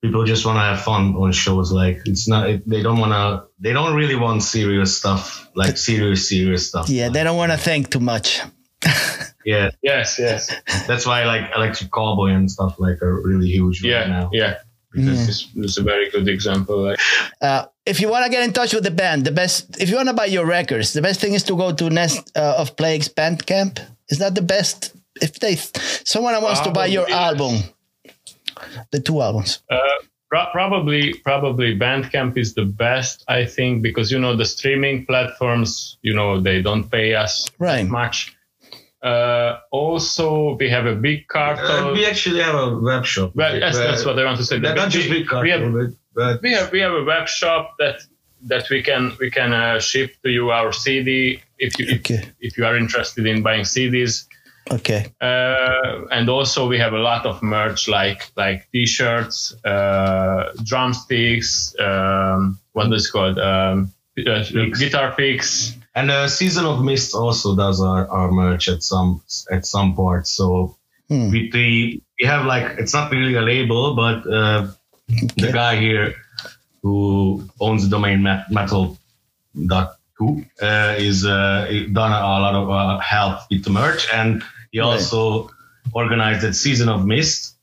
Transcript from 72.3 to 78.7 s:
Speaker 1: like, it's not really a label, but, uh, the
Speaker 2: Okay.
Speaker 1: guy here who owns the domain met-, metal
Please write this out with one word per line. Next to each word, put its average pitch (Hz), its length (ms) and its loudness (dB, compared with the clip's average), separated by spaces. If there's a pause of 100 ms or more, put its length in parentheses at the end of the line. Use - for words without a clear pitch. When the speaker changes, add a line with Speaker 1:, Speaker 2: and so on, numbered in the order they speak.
Speaker 1:
like, 127 340 -2
it's - 140 -4
not 147 180 0
really 131 240 2
a 117 60 2
label, 123 540 2
but, 117 300 0
uh, 107 420 2 (420)
the 117 400 2
Speaker 2:
Okay. - 20 0
Speaker 1:
guy 120 280 2
here 110 360 2 (640)
who 98 640 2 (160)
owns 107 240 2
the 98 60 4
domain 101 340 2
met-, 95 280 0
metal 98 460 0 (720)